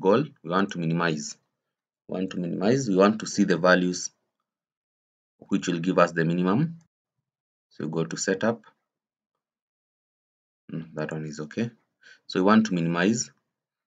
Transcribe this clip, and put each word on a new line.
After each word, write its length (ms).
goal, 240
we 80
want 220
to 80
minimize. 560
We 60
want 160
to 100
minimize, 480
we 80
want 240
to 60
see 180
the 140
values 520
which 300
will 100
give 220
us 100
the 140
minimum. 540
So 180
go 180
to 120
setup. 480
Mm, 220
that 180
one 140
is 120
okay. 320
So 140
we 60
want 200
to 80
minimize. 560